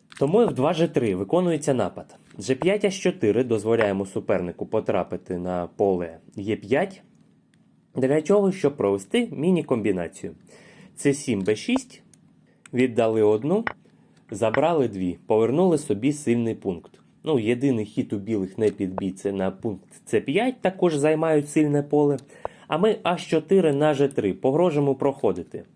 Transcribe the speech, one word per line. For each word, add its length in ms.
Тому 220
Ф 120
два, 200
Ж 140
три 280
виконується 580
напад. 420
Ж 160
п'ять, 300
Аш 180
чотири 400
дозволяємо 640
супернику 600
потрапити 720
на 380
поле 420
Е 180
п'ять. 480
Для 260
чого? 300
Щоб 260
провести 540
міні-комбінацію. 1000
С 160
сім, 280
Б 140
шість. 480
Віддали 500
одну, 420
забрали 560
дві, 380
повернули 520
собі 360
сильний 420
пункт. 440
Ну, 160
єдиний 460
хід 280
у 40
білих 400
не 120
під 260
бій, 160
це 200
на 200
пункт 380
С 140
п'ять, 400
також 340
займають 540
сильне 340
поле. 340
А 100
ми 260
Аш 260
чотири 440
на 200
Ж 140
три, 260
погрожуємо 600
проходити. 680